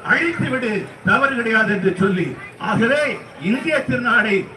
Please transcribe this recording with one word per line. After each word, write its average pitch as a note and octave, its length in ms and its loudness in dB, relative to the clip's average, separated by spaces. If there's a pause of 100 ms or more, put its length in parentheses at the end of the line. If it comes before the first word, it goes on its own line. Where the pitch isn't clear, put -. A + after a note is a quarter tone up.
அழித்துவிடு, C#4 800 -2 (200)
தவறு B3+ 300 2
கிடையாது" A3 380 2
என்று F3+ 260 2
சொல்லி. F3+ 360 0 (220)
ஆகவே A#3+ 600 0 (260)
இந்திய C#4+ 440 0
திருநாடை A3+ 580 2 (120)